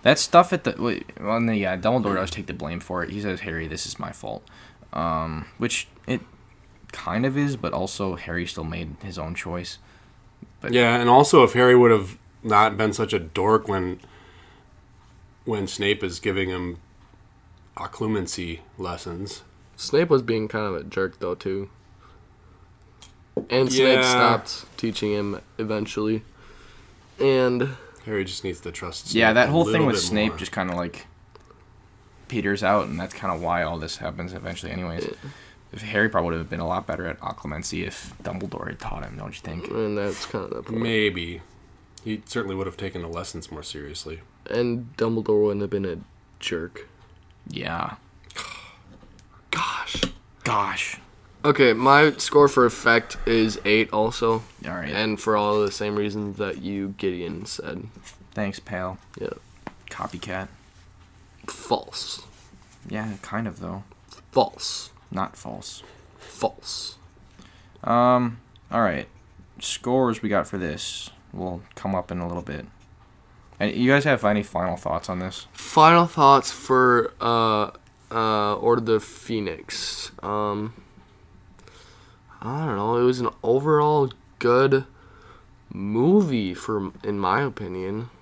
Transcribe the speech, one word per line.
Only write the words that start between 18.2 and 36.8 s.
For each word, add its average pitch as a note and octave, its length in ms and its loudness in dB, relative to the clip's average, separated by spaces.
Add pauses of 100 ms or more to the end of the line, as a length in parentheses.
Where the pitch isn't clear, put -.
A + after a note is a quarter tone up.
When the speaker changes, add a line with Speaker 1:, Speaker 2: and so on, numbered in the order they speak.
Speaker 2:
lessons. F2+ 640 -10 (320)
Speaker 3:
Snape D#3+ 340 0
was C3+ 140 4
being A2+ 240 -2
kind G#2+ 180 -4
of G2 100 -4
a D2 80 -6
jerk, F#2+ 360 -4
though, F2+ 160 -4
too. G2 340 -6 (1800)
And B2+ 200 2
Snape C3 280 6
Speaker 2:
Yeah. B2+ 100 6
Speaker 3:
stopped A#2 560 2 (120)
teaching G#2+ 360 -2
him G2+ 280 -2 (180)
eventually. G#2+ 640 -2 (960)
And B2+ 560 2 (300)
Speaker 2:
Harry G#2 200 -2
just F2 180 -10
needs F#2 180 -6
to F2 100 -10
trust - 420 -8
Speaker 1:
Yeah, A2+ 140 6
Speaker 2:
Snape A2 80 6
Speaker 1:
that A#2+ 140 6
Speaker 2:
a - 20 2
Speaker 1:
whole E3+ 120 4
thing G#2+ 100 2
Speaker 2:
little A2+ 140 4
Speaker 1:
with A2+ 80 2
Speaker 2:
bit F#2+ 60 2
Speaker 1:
Snape G#2 320 0
Speaker 2:
more. - 40 -12
Speaker 1:
just - 140 -8
kinda, F#2 240 -2
like, F2 320 -8 (1200)
peters G2+ 360 -2
out, G2 220 4
and D2+ 140 -6
that's - 140 -8
kinda F#2 220 -4
why E2+ 280 -2
all E2 160 -4
this D#2 180 -8
happens F2 360 -8
eventually F#2 380 -10
anyways. F2 340 -6
Speaker 3:
Yeah. - 60 -8 (640)
Speaker 1:
If - 80 -12
Harry G#2+ 280 0
probably E2+ 220 0
would E2 60 -2
have E2 120 -8
been E2 100 -6
a E2+ 80 -4
lot F2+ 200 -4